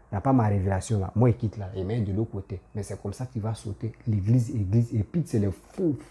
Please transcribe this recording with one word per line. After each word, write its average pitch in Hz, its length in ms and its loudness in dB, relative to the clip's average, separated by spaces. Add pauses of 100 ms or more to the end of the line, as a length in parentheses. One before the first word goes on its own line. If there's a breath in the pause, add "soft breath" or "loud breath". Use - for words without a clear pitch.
(120 soft breath)
il - 40 -4
n'y - 20 0
a 92 40 -2
pas 135 120 2
ma 120 140 4
révélation, 98 520 0
là, 95 160 -2
moi, 120 160 6
il - 60 2
quitte - 200 -4
là. 95 160 -10
Et - 100 -4
même 113 200 -2
de 95 100 -2
l'autre 110 180 -2
côté. 98 300 -8 (140)
Mais 104 80 -6
c'est 98 180 -10
comme 101 120 -6
ça 123 120 -8
qu'il 117 160 -8
va 113 140 -4
sauter. 110 380 -8 (120)
L'église, 110 500 2
église, 110 380 2
et 107 100 2
puis 165 220 -2
c'est 117 140 0
les 101 120 2
faux, 156 440 -2 (160)